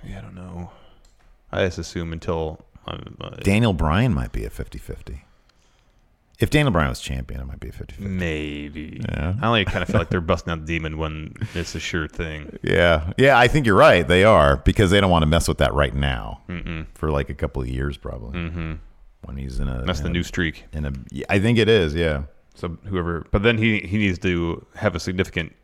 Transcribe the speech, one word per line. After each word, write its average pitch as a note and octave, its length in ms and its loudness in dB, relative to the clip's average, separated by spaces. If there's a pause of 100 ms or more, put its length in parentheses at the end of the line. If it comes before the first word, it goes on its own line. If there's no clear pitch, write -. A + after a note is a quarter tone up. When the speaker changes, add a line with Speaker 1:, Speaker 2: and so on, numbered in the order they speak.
Speaker 1:
Yeah, G2 140 -12
I - 20 -14
don't F#2+ 140 -18
know. F2 360 -12 (800)
I G2 140 2
just F2 120 -4
assume E2+ 360 -8
until, D#2+ 460 -4 (280)
um, - 340 -12
uh, - 80 -12 (120)
Speaker 2:
Daniel G#2 320 4
Bryan E2 400 2
might B1+ 180 -2
be G#1 140 -6
a G#1+ 40 -8
fifty - 280 -12
fifty. - 460 -14 (1160)
If A2+ 120 2
Daniel D3 200 4
Bryan D#2 180 2
was B1 100 -6
champion, C2 420 -8
it C2 40 -10
might C2+ 140 -14
be - 100 -12
a - 20 -14
fifty - 240 -14
fifty. G2+ 140 -8
Speaker 1:
Maybe. D2+ 1000 -6
Speaker 2:
Yeah. F2 320 -2
Speaker 1:
I A2 60 0
only A2 180 4
kinda F2+ 220 -4
feel - 100 0
like E2+ 120 0
they're F#2 120 0
Speaker 2:
<laughs> E2+ 120 0
Speaker 1:
busting E2+ 200 -2
out D#2+ 60 -6
the D#2 80 -12
demon D#2+ 300 -4
when D#2 360 -8 (220)
it's E2 180 -6
a E2+ 60 -8
sure D#2+ 280 -4
thing. D#2 540 -10
Speaker 2:
Yeah. F2 560 2
Yeah, C3 220 6
I B2 80 8
think C#3 180 2
you're G2+ 100 6
right. G#2+ 320 8
They F2+ 160 6
are, D2+ 340 8
because F#2+ 340 4
they G2+ 100 6
don't F#2+ 80 4
wanna E2 160 6
mess E2 220 4
with D#2 120 -2
that B1+ 140 2
right B1+ 220 0
now B1+ 520 -4
Speaker 1:
Mm-mm. E2+ 460 -10
Speaker 2:
for, D#2 180 -4
like, C#2+ 180 -2
a C#2 40 -8
couple C#2+ 280 -6
of B1 80 -6
years C2+ 280 -4
probably. A#1 420 -12
Speaker 1:
Mm-hmm. E2 340 -8 (480)
Speaker 2:
When C2 160 -12
he's C2 220 -6
in C#2 80 -2
a, B1+ 180 -4
Speaker 1:
That's F2 140 -2
Speaker 2:
in C#2+ 60 -6
Speaker 1:
the - 60 -2
Speaker 2:
a, - 20 -2
Speaker 1:
new E2+ 100 0
streak. - 500 -4
Speaker 2:
in D2+ 120 -6
a, C#2 80 -6 (180)
yeah, - 160 -8
I G2 120 2
think A2+ 180 4
it G#2+ 120 4
is, E2+ 260 4
yeah. D#2 280 0 (300)
Speaker 1:
So E2+ 320 -10
whoever, E2+ 460 -4
but G#2 100 2
then A2+ 160 4
he, G#2+ 220 2
he F#2 180 -4
needs G2 220 0
to E2+ 440 0 (120)
have G2 200 -2
a E2+ 40 -4
significant F2+ 640 -4